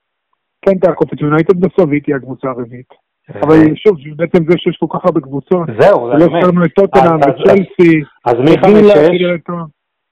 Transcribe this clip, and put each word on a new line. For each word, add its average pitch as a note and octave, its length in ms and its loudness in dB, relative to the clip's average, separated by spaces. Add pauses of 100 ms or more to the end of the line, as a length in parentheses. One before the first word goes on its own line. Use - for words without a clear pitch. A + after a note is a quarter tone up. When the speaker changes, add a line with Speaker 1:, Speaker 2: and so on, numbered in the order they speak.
(600)
Speaker 1:
כן G3 180 0
תעקוף D#3 340 -2
את C3 80 -10
יונייטד D#3+ 380 0
בסוף, F3+ 300 0
והיא C#3+ 140 -4
תהיה D3 140 -4
הקבוצה B2+ 320 -12
הרביעית. B2 380 -14 (480)
Speaker 2:
אה. G2+ 60 -6
Speaker 1:
אבל D#3 340 2
שוב, G3+ 220 0 (180)
בעצם E3 340 -2
זה E3 80 2
שיש - 200 -6
כל E3+ 80 -6 (140)
כך - 60 -6
הרבה E3 160 -2
קבוצות, C#3 460 -6 (120)
Speaker 2:
זהו, E3+ 200 4 (100)
זה B2 60 -2
Speaker 1:
ולא E3 120 4
Speaker 2:
באמת. E3+ 160 -2
Speaker 1:
הזכרנו F3 220 0
את E3 100 -2
טוטנהאם, E3+ 480 2
Speaker 2:
אז, C#3 40 2
אז, D3+ 140 0
Speaker 1:
וצ'לסי, F3 600 2 (240)
Speaker 2:
אז A#2+ 80 0
מי C3 180 0
Speaker 1:
ווילה, G#3 420 4
Speaker 2:
חמש, D3+ 120 4
שש? - 20 4
Speaker 1:
כאילו, F3 580 -4 (460)